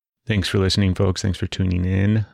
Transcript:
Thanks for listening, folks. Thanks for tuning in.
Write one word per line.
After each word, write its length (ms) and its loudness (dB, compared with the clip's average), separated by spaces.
Thanks 200 0
for 120 0
listening, 360 2
folks. 260 0
Thanks 160 -2
for 80 -4
tuning 400 -2
in. 480 0